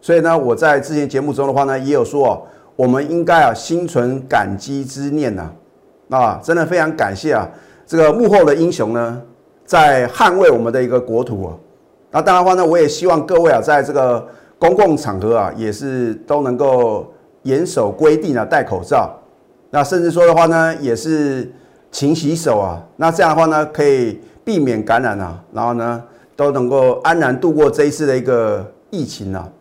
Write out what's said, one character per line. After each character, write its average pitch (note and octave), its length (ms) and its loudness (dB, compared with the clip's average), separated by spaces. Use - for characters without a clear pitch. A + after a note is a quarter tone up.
所 E3+ 160 2
以 E3 40 6
呢， E3 180 2
我 A#2+ 180 0
在 D3+ 240 2
之 D#3 140 -8
前 D3 120 -2
节 C3+ 140 -4
目 D3 120 -4
中 C3 140 -2
的 C#3 60 -2
话 C#3 120 2
呢， C3+ 140 -2
也 C3+ 140 -2
有 D#3 120 2
说 C#3 260 0
啊， F#2 80 -4
我 B2+ 100 2
们 C#3 240 0
应 E3+ 120 -2
该 E3 200 4
啊， B2 100 4
心 E3+ 340 -4
存 B2+ 400 -2
感 G2 300 -2
激 C#3 280 -8
之 C#3 260 -8
念 C#3 280 -4
啊。 E2 140 -12
啊， A#2+ 320 0
真 E3 140 0
的 E3 80 0
非 F3 140 -2
常 D#3+ 180 -2
感 G2 180 -2
谢 C#3+ 200 -2
啊， G#2 120 -2
这 E3 120 -2
个 D#3 120 6
幕 A3 200 2
后 G3 140 6
的 - 100 4
英 E3 180 0
雄 A2+ 220 -4
呢， A#2 260 -4
在 C#3 420 4
捍 F#3+ 300 2
卫 F3+ 120 6
我 B2+ 60 2
们 A#2 160 -2
的 B2+ 100 0
一 B2 40 0
个 B2 120 0
国 A#2 240 -2
土 F#2+ 240 -6
啊。 E2 60 -10
那 D#3 120 -2
当 F#3 140 2
然 F3+ 80 2
的 F#3 40 4
话 F#3 60 4
呢， F#3 100 2
我 E3 140 2
也 A3+ 80 6
希 F#3 220 -2
望 D#3+ 180 0
各 F3 140 2
位 E3 100 4
啊， A#2+ 100 2
在 C#3+ 220 2
这 C#3 100 -6
个 B2+ 320 0
公 - 200 2
共 F#3 200 4
场 G2 240 -6
合 A2+ 160 0
啊， G2+ 200 0
也 A2 160 -6
是 B2 420 -4
都 D3 160 0
能 B2+ 140 -2
够 B2 560 0
严 C#3 240 -2
守 - 240 -2
规 D#3 260 2
定 D#3 220 -4
啊， G#2+ 60 -2
戴 D3 180 0
口 F#2 220 -6
罩。 - 280 -2
那 C#3+ 120 0
甚 F3 180 -2
至 E3+ 120 0
说 F3 120 2
的 E3+ 80 6
话 E3 140 4
呢， E3 320 2
也 B2+ 160 -2
是 C#3+ 560 -4
勤 C#3+ 240 -2
洗 D#3+ 220 -4
手 B2+ 240 0
啊。 F2 200 -4
那 E3 160 0
这 F3 140 2
样 D#3 100 2
的 - 20 0
话 D#3+ 100 4
呢， D#3 260 0
可 D3 120 -2
以 B2+ 360 0
避 G#3 160 -2
免 A#2+ 240 0
感 A2+ 180 0
染 G#2+ 160 -4
啊， F2 240 -10
然 A2+ 140 -4
后 A#2+ 80 -2
呢， A#2 260 -6
都 C#3+ 160 0
能 B2+ 160 -2
够 B2+ 340 2
安 E3+ 160 0
然 C3 220 0
度 F3 100 0
过 D3+ 180 2
这 D3 180 0
一 D3 40 0
次 D3+ 160 -4
的 C3+ 100 0
一 B2+ 40 0
个 A2 440 0
疫 E3+ 140 -6
情 F#2+ 300 -10
啊。 D#2 140 -10